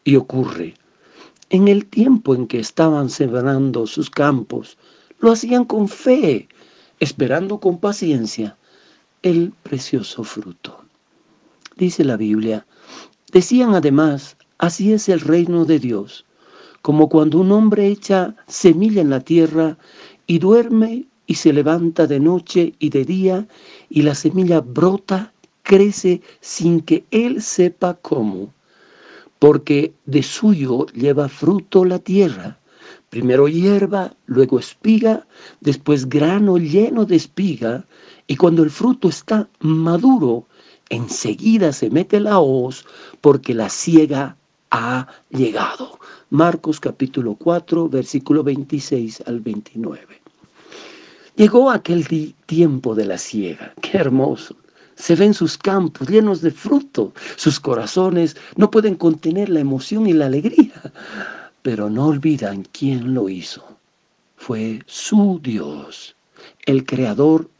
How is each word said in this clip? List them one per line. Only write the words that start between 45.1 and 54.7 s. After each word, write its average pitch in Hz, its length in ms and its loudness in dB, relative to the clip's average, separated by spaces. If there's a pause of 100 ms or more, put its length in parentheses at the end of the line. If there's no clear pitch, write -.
llegado". - 680 -6 (320)
Marcos 160 500 0
capítulo 123 540 -6
cuatro, 165 520 -2
versículo 143 560 -2
veintiséis 135 840 -6
al 120 140 -8
veintinueve. 107 840 -12 (1120)
Llegó 240 340 6
aquel 175 320 -2
di-, 156 320 -6 (120)
tiempo 135 500 0
de 110 80 0
la 95 120 -6
siega. 92 640 -8
¡Qué - 160 -2
hermoso! 135 600 -2 (400)